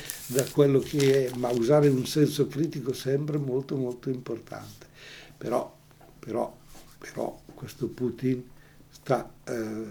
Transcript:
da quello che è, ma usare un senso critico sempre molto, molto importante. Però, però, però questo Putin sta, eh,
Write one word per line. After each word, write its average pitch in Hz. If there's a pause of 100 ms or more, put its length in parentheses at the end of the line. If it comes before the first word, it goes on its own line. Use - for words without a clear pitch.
(260)
da 135
quello 139
che 135
è, 123
ma 123
usare 139
un 127
senso 143
critico 139
sempre 143
molto, 139
molto 123
importante. 113 (500)
Però, - (460)
però, 110 (420)
però - (160)
questo -
Putin 127 (480)
sta, - (140)
eh, 110